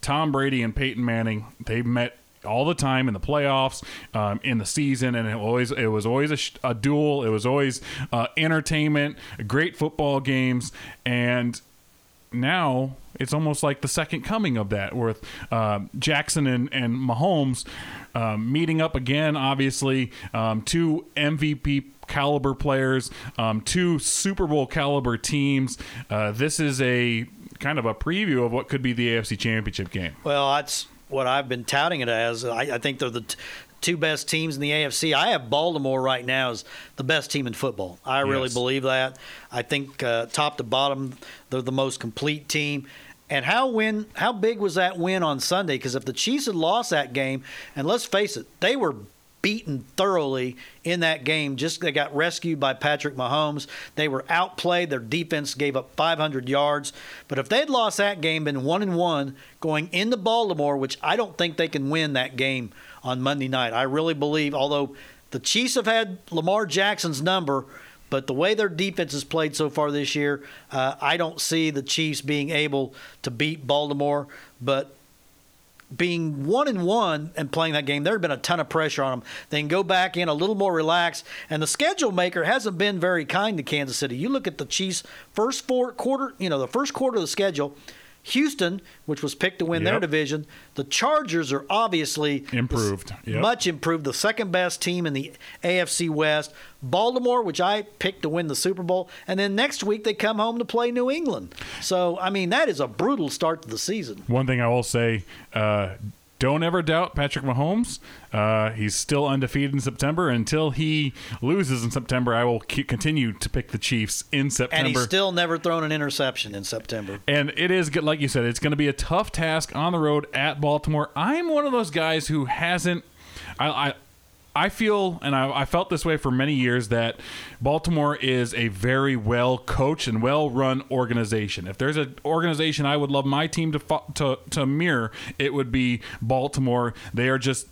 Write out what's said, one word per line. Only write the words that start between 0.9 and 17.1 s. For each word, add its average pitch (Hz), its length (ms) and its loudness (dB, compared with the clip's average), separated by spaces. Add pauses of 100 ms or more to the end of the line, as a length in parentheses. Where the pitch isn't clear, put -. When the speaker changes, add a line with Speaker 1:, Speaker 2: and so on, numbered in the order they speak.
Speaker 1:
Manning, 113 440 0 (180)
they 117 160 -2
met 120 380 0 (260)
all 113 200 0
the 165 100 2
time 131 320 2
in 117 80 0
the 95 60 -6
playoffs, 139 640 2 (300)
um, 104 280 0
in 123 160 0
the 98 80 -2
season, 131 480 0
and 113 140 0
it 107 80 -2
always, 117 340 0
it 131 160 0
was 107 180 2
always 139 280 2
a, 143 40 0
sh-, - 180 -4 (100)
a 123 100 0
duel. 143 480 2
It 113 60 2
was 107 180 2
always, 135 340 2 (320)
uh, 120 140 2 (100)
entertainment, 151 800 2 (300)
great 151 300 0
football 147 420 0
games, 127 540 0 (340)
and 123 540 2 (720)
now 135 640 0 (180)
it's - 180 -2
almost 151 300 0
like 143 180 0
the - 60 -4
second 151 360 -2
coming 202 340 0
of 101 140 0
that, 101 260 -2
with, 113 260 0 (300)
uh, 107 300 0 (140)
Jackson 147 520 2
and, 123 240 2
and 123 240 0
Mahomes, 131 680 2 (480)